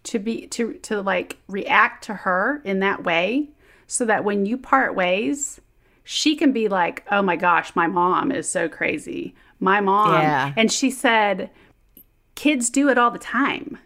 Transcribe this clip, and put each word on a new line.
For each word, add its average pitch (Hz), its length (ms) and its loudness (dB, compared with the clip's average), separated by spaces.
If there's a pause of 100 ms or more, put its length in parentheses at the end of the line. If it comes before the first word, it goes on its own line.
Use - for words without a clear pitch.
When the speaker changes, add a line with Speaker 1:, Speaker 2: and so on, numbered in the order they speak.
Speaker 1:
to - 160 -4
be, 220 280 -6
to, - 260 -4 (100)
to, 208 180 -4
like, 185 360 -4 (100)
react 196 580 2
to 220 80 -8
her 196 500 -2
in 196 160 -2
that 196 240 -2
way 196 460 0 (380)
so - 180 -4
that 202 180 2
when 202 220 0
you 220 120 -2
part 269 380 0
ways, 208 640 -2 (440)
she - 320 0
can 302 160 4
be 226 160 0
like, 185 440 -2
'Oh 202 120 2
my 175 120 2
gosh, 170 400 2
my 170 120 2
mom 180 440 2
is - 160 -6
so 170 220 -2
crazy. - 640 -6 (260)
My 196 220 4
mom.'" 196 400 4
Speaker 2:
Yeah. 143 340 2
Speaker 1:
And 220 160 2
she - 200 0
said, 208 580 0 (840)
"Kids 269 340 0
do 277 200 2
it 254 80 4
all 240 140 4
the - 80 -10
time. - 680 -4